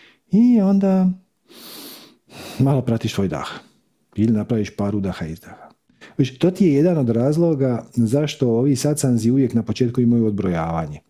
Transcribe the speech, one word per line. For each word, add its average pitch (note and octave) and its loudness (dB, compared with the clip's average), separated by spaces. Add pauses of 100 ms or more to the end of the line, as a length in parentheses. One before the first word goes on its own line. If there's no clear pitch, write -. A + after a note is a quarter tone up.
(320)
i A#3 4
onda F#3+ 2 (1500)
malo C3+ 2
pratiš A2+ -2
svoj G2 0
dah. D2 -6 (680)
Ili A2+ 2
napraviš G#2+ -2
par G2+ -4
udaha F#2 -4
i D#2+ -10
izdaha. - -18 (500)
Viš, C3 -2
to F3 2
ti F#3 0
je D3 4
jedan D#3+ 2
od B2 0
razloga C3+ 0 (100)
zašto B2+ 0
ovi B2+ 2
satsanzi B2 0
uvijek C3 2
na A#2 2
početku A#2+ -2
imaju A#2 4
odbrojavanje. E2 -4